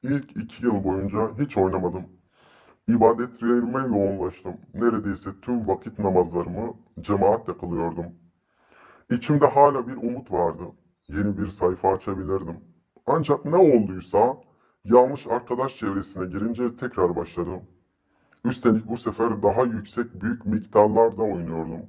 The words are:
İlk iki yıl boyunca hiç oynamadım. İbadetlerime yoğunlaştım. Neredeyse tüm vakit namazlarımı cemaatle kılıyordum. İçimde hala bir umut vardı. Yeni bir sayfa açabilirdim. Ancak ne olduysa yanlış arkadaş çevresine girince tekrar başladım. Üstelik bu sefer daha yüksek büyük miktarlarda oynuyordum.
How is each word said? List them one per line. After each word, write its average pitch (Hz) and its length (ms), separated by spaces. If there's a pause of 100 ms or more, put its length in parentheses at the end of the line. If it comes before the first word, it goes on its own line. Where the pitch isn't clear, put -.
İlk 135 340
iki 113 280
yıl 104 180
boyunca 98 540
hiç 139 200
oynamadım. 92 460 (840)
İbadetlerime 120 920
yoğunlaştım. 98 720 (200)
Neredeyse 101 560 (120)
tüm 120 260
vakit - 320
namazlarımı 90 760 (280)
cemaatle 101 560
kılıyordum. 85 480 (1040)
İçimde 143 360
hala 139 420
bir 131 80
umut 123 360
vardı. 87 320 (440)
Yeni 98 300
bir 98 100
sayfa 92 460
açabilirdim. 95 640 (480)
Ancak 143 400
ne 151 100
olduysa 110 840 (480)
yanlış 127 420
arkadaş 123 500
çevresine 98 480
girince 113 500
tekrar 92 400
başladım. 87 460 (840)
Üstelik 113 440
bu 117 80
sefer 110 460
daha 101 180
yüksek 113 600
büyük 117 240
miktarlarda 107 800
oynuyordum. 82 640